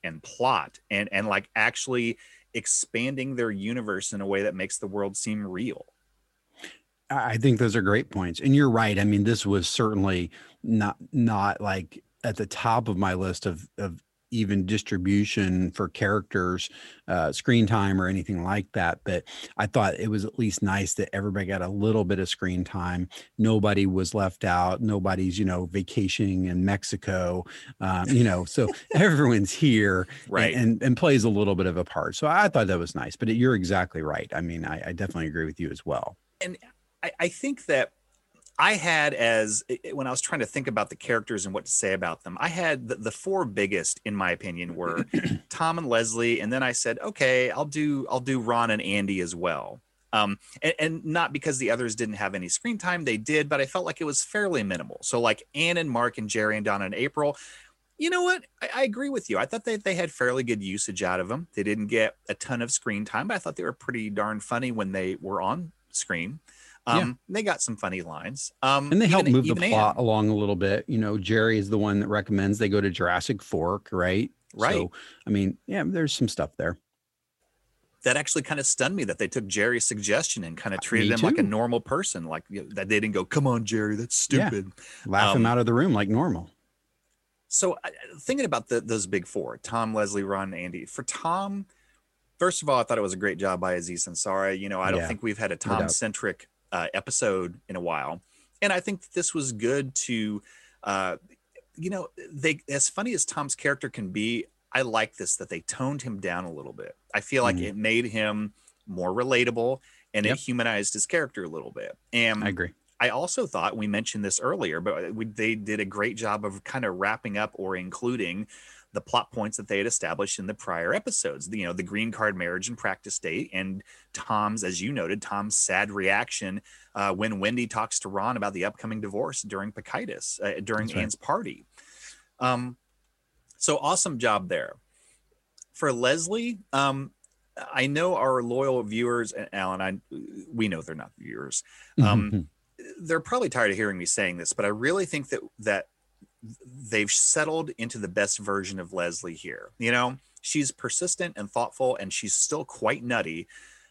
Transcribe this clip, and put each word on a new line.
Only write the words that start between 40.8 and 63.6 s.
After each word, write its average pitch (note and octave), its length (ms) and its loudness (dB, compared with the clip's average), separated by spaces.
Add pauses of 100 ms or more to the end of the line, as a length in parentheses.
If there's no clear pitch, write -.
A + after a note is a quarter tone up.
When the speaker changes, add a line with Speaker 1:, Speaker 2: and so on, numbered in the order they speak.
Speaker 1:
the - 60 -14
characters A2 500 -2
and F#2+ 80 -6
what G2 120 -4
to - 60 -6
say G2 200 2
about F2+ 320 -2
them, F2+ 160 -12
I D#3 80 0
had D#3+ 400 -2
the, B2 80 -4
the G#2+ 160 -6
four F#3+ 320 -2
biggest, G2+ 640 0
in G#2 100 -4
my F#2 160 0
opinion, E2+ 440 -6
were E2+ 300 -2 (220)
<clears throat> - 220 -4
Tom E3 280 -2
and D#3 120 -4
Leslie. A#2 500 2
And G#2+ 140 -2
then C3 100 0
I B2+ 80 2
said, - 280 -2
"Okay, B2+ 520 2
I'll C#3 140 -2
do, D3 440 0
I'll B2+ 120 0
do C3 180 0
Ron A#2 320 2
and G#2+ 100 0
Andy G2 380 0
as F2 160 -2
well." D#2 460 -4 (320)
Um, G#2 260 2 (220)
and, D#3+ 180 0
and D#3+ 260 -2
not D#3 280 0
because C#3+ 240 -2
the B2 120 0
others A#2 280 0
didn't G#2+ 180 -4
have G2 180 -4
any F2+ 140 -6
screen A3+ 300 -2
time, F3 260 -2
they A#2 140 0
did, D3 320 0
but C#3+ 100 2
I C3+ 60 0
felt F3+ 200 -2
like D#3+ 140 -6
it E3 60 -4
was C#3+ 180 -2
fairly F#3 400 0
minimal. F2+ 380 -6
So, - 180 -2
like, A2+ 240 2 (100)
Ann E3+ 220 0
and D#3+ 160 -2
Mark A#2+ 260 0
and G#2+ 120 -6
Jerry G#2+ 260 2
and G#2+ 80 -2
Donna G2+ 220 0
and G2 100 -6
April, C#3+ 400 0 (600)
you D#4+ 120 0
know F4+ 140 2
what? F4+ 220 2 (160)
I, - 120 -4
I C4 100 0
agree B3+ 260 0
with C4 200 -4
you. G2 80 2
I G#2+ 80 2
thought A3+ 200 -4
they, A3+ 100 -2
they G3 200 -2
had F3 180 -2
fairly B2+ 320 0
good A2 180 -2
usage F#2+ 400 -4
out F2+ 160 2
of F2+ 80 -2
them. C#3+ 280 -6
They G#2 80 0
didn't G#2 240 0
get A2 280 2 (140)
a G#2 60 -4
ton A#2+ 260 -6
of A#2 100 -4
screen G#2+ 320 -2
time, G#2+ 240 -4
but A3+ 60 -2
I G3 60 -2
thought - 180 -8
they F2 60 -6